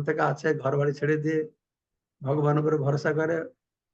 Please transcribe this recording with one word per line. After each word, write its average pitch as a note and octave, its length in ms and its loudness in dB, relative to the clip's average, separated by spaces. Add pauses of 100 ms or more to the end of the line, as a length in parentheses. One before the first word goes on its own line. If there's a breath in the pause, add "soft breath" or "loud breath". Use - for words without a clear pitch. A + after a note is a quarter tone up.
থেকে D#3 180 0
আছে, C#3+ 340 0
ঘর C3+ 200 -2
বাড়ি C#3+ 180 2
ছেড়ে D3+ 240 0
দিয়ে D#3 220 0 (840)
ভগবান D3 360 2
উপরে D3+ 200 2
ভরসা C#3+ 360 0
করে, D#3+ 240 0 (560)